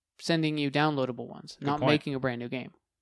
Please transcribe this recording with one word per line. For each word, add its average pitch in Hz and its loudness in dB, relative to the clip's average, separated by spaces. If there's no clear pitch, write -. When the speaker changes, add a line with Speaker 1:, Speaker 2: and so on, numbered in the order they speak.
Speaker 1:
sending 160 0
you 143 0
downloadable 135 0
ones, 151 -16
Speaker 2:
Good 139 -6
Speaker 1:
not 147 0
Speaker 2:
point. 139 4
Speaker 1:
making 151 2
a 131 -4
brand 123 -2
new 120 -6
game. 127 -8